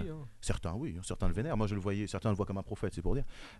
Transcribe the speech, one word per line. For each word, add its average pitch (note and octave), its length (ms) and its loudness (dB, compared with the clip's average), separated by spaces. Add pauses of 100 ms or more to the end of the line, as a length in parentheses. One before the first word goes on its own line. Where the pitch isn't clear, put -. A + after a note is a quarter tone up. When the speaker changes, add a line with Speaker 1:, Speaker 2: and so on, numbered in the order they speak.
Speaker 1:
euh, - 40 -6
Speaker 2:
hein. - 140 -8 (120)
Speaker 1:
certains, - 340 0
oui, A2+ 240 -4
hein, F2+ 60 -6
certains - 240 2
le E2+ 60 6
vénèrent. A#2+ 240 0
Moi G#2+ 100 4
je G#2 80 0
le G2 60 0
voyais, G2+ 260 0
certains G2 220 0
le G#2 60 4
voient F#2+ 100 2
comme G2 120 -2
un F#2+ 60 -4
prophète, G2+ 320 -4
c'est G#2+ 60 -2
pour A2+ 120 6
dire. C#3 120 2 (340)